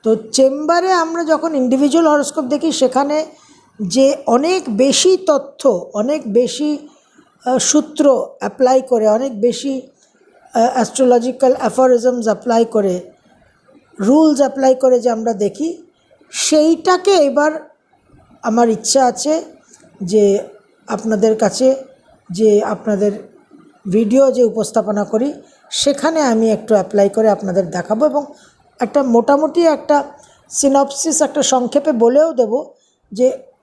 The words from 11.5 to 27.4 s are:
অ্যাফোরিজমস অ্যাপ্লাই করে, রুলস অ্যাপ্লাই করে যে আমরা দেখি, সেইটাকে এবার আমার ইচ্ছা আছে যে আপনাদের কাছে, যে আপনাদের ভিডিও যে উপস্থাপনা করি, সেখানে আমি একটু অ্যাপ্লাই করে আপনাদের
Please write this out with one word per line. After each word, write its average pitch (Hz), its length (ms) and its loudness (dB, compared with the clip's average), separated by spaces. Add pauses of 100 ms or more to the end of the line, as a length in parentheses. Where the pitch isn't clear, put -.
অ্যাফোরিজমস 247 680 0
অ্যাপ্লাই 226 400 0
করে, 202 360 -2 (1000)
রুলস 285 380 4
অ্যাপ্লাই 269 360 2
করে 254 260 2
যে 240 100 0
আমরা 226 220 -4
দেখি, 208 500 -4 (480)
সেইটাকে 330 840 2
এবার 294 560 0 (720)
আমার 233 260 0
ইচ্ছা 240 380 0
আছে 294 380 -2 (580)
যে 202 360 2 (480)
আপনাদের 220 500 -2
কাছে, 254 380 0 (560)
যে 208 300 2
আপনাদের 202 520 -2 (760)
ভিডিও 233 440 2
যে 240 120 2
উপস্থাপনা 208 600 -2
করি, 226 280 -2 (380)
সেখানে 311 520 -2
আমি 226 280 0
একটু 220 240 -2
অ্যাপ্লাই 202 340 2
করে 220 220 2
আপনাদের 190 400 -2